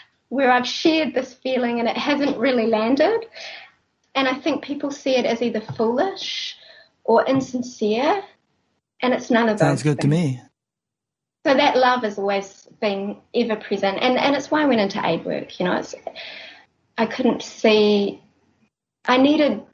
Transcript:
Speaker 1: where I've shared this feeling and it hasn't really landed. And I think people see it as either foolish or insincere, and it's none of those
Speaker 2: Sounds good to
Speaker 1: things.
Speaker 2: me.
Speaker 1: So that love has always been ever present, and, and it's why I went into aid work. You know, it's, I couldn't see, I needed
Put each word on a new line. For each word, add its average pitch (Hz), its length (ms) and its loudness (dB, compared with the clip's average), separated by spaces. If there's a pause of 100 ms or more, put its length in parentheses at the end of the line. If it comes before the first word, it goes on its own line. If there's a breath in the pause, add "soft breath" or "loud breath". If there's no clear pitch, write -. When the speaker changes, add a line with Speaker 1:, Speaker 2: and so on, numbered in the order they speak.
(300 loud breath)
Speaker 1:
where 254 200 2
I've 247 160 2
shared 311 460 0
this - 220 -6
feeling 247 460 -2
and 226 80 0
it - 100 -4
hasn't 277 400 -2
really 247 280 2
landed. 269 600 2 (880 loud breath)
And 269 120 0
I 262 80 0
think - 280 -2
people 285 280 -6
see 262 260 -2
it 240 100 0
as 233 160 -2
either 226 180 -2
foolish - 960 -4 (480 loud breath)
or 226 220 2
insincere, 254 960 -2 (800)
and 247 100 2
it's - 180 -4
none 226 200 4
of 202 80 -2
those 147 100 4
Speaker 2:
Sounds 135 140 0
good 147 180 0
to - 80 2
Speaker 1:
things. - 20 4 (260)
Speaker 2:
me. 120 40 -18 (1080)
Speaker 1:
So 285 80 4
that 285 220 4
love 247 280 4
has 202 140 -6
always 196 480 -4 (140)
been 202 380 -4 (160)
ever 220 220 0
present, 196 440 -2
and, 254 180 2
and 277 160 2
it's 277 160 -6
why 311 120 2
I 294 40 2
went 233 140 2
into 202 240 -2
aid 165 220 -2
work. - 340 -8
You 180 60 0
know, 196 100 0
it's, - 180 -8 (1000 loud breath)
I 226 80 0
couldn't - 380 0
see, 208 800 2 (840)
I 254 120 4
needed 277 440 4 (120)